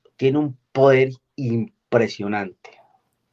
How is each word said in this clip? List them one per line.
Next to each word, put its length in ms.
tiene 220
un 180
poder 380
impresionante, 1400